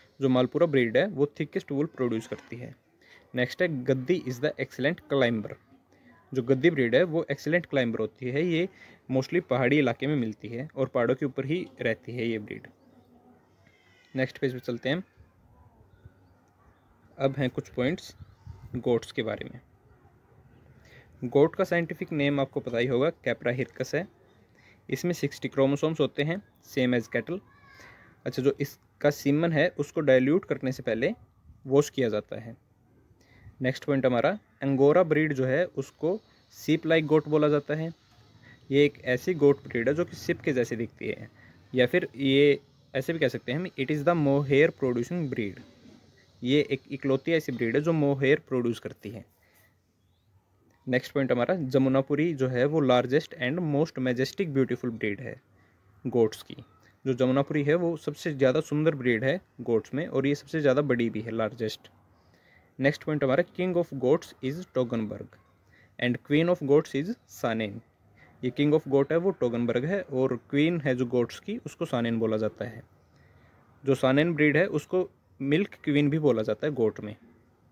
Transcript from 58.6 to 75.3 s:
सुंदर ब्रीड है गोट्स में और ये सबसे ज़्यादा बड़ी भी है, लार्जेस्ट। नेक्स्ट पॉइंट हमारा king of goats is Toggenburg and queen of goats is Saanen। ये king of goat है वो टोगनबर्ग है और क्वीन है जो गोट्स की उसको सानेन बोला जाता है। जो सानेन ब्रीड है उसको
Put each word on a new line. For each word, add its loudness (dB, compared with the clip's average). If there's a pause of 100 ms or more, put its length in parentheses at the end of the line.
सुंदर 0
ब्रीड 0
है 0 (220)
गोट्स 0
में -4
और 0
ये 2
सबसे -6
ज़्यादा 4
बड़ी 0
भी -6
है, -8
लार्जेस्ट। -6 (880)
नेक्स्ट 0
पॉइंट -2
हमारा 2
king -4
of 0 (140)
goats 2 (120)
is -6 (160)
Toggenburg -4 (640)
and -2
queen 2
of 0
goats 2
is -4 (220)
Saanen। -4 (720)
ये -4
king 2
of 2
goat 2
है 4
वो 0
टोगनबर्ग -2
है -2
और -2 (140)
क्वीन 0
है 0
जो -2
गोट्स -2
की -10 (100)
उसको -10
सानेन -2
बोला 0
जाता -4
है। -14 (1000)
जो 2
सानेन 2
ब्रीड 2
है 4
उसको -2 (320)